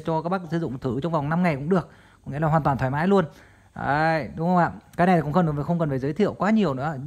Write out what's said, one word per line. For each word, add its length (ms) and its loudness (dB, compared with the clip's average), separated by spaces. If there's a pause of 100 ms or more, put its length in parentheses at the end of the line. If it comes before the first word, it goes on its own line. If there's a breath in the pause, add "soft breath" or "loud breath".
cho 160 -2
các 60 -6
bác 120 -2 (100)
sử 80 -2
dụng 200 -4
thử 220 -4
trong 120 -4
vòng 160 -2
năm 140 2
ngày 140 2
cũng 120 -6
được. 220 0 (340 loud breath)
Có 80 -10
nghĩa 80 -6
là 80 0
hoàn 140 4
toàn 160 2
thoải 120 0
mái 180 0
luôn. 160 4 (520 loud breath)
Đấy, 600 0
đúng 120 -2
không 80 2
ạ? 140 4 (260)
Cái 100 4
này 160 4
cũng 100 -4
không, 300 2
không 160 -2
cần 100 0
phải 100 -2
giới 140 -2
thiệu 220 0
quá 160 0
nhiều 240 2
nữa. 220 -4 (100)